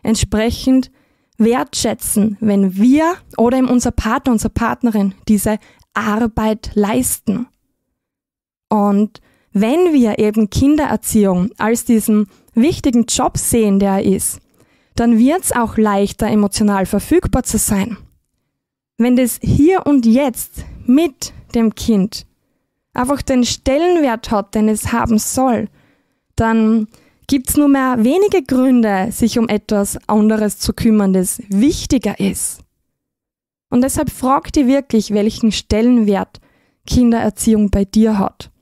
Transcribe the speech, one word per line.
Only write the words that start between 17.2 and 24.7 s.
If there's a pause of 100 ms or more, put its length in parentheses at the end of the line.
zu
sein. (1000)
Wenn
das
hier
und
jetzt (240)
mit (220)
dem
Kind (680)
einfach
den
Stellenwert
hat,
den
es